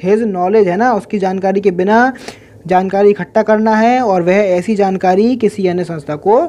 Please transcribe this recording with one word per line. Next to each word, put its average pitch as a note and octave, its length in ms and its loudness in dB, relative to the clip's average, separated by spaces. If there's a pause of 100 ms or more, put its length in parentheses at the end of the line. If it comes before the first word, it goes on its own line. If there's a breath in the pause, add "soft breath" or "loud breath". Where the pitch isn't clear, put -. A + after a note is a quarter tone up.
his G#3+ 220 0
knowledge, F#3+ 400 0
है F3 100 -2
ना, A#3+ 180 0
उसकी G3+ 240 -4
जानकारी F#3+ 420 -2
के G3 100 0
बिना G#3 420 2 (540 loud breath)
जानकारी F#3+ 440 2
इकट्ठा G#3 320 -2
करना G#3+ 340 0
है A#3+ 260 2
और F#3+ 200 0
वह F3 100 0
ऐसी F#3+ 440 0
जानकारी F#3+ 600 0
किसी G#3 300 -2
अन्य F3+ 180 -2
संस्था D#3 320 -10
को G#3 320 2